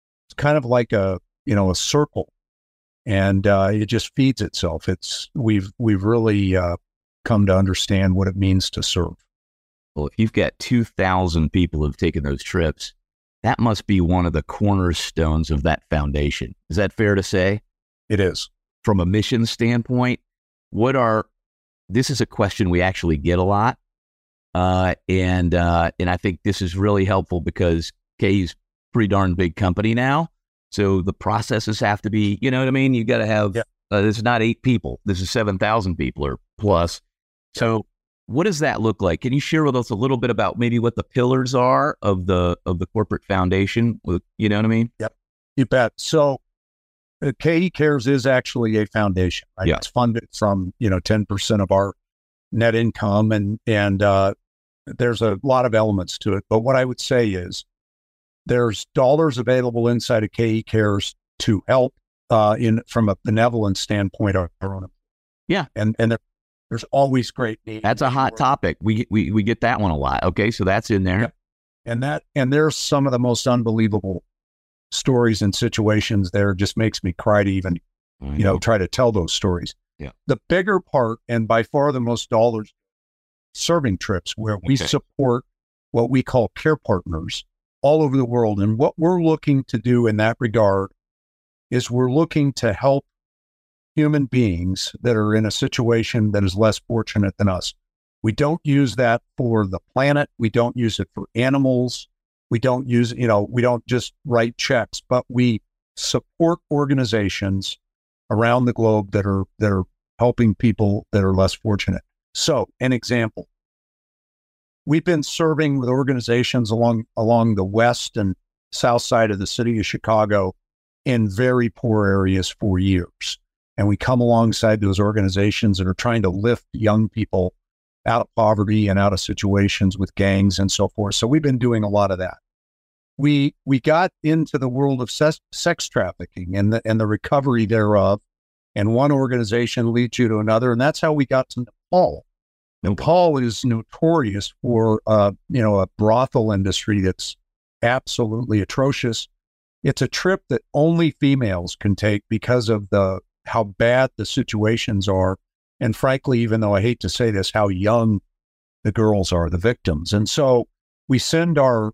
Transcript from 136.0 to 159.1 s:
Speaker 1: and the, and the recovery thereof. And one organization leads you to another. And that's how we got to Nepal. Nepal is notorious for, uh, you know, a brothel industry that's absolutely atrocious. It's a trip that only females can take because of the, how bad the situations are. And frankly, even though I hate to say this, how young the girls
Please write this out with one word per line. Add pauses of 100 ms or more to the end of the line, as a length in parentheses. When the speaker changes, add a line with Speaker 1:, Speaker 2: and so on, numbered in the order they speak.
Speaker 1:
and
the,
and
the
recovery
thereof. (540)
And
one
organization
leads
you
to
another.
And
that's
how
we
got
to
Nepal. (560)
Nepal
is
notorious (100)
for,
uh, (160)
you
know,
a (120)
brothel
industry
that's (460)
absolutely
atrocious. (560)
It's
a
trip
that (120)
only
females
can
take
because
of
the, (240)
how
bad
the
situations
are. (440)
And
frankly,
even
though
I
hate
to
say
this,
how
young (640)
the
girls